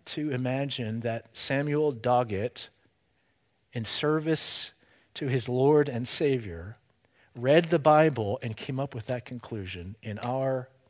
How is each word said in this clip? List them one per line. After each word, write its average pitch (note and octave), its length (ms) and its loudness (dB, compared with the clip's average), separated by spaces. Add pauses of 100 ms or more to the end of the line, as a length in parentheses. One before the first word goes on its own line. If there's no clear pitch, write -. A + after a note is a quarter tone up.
to D3+ 260 -4
imagine B2+ 720 -2
that A#2 360 -6
Samuel D3 540 0
Doggett, A#2+ 800 0 (1040)
in A#2 100 -6
service D#3 880 0 (440)
to D3+ 120 -4
his B2+ 220 0
Lord C#3 400 4
and A#2+ 180 -4
Savior, A2 680 -2 (580)
read C#3 300 4
the E3 120 2
Bible D3+ 640 4
and A2+ 140 -6
came C3 240 -6
up C#3 160 -6
with A#2 120 -10
that B2 180 -6
conclusion G2 760 -10
in G#2 180 -8
our C3 500 -2 (200)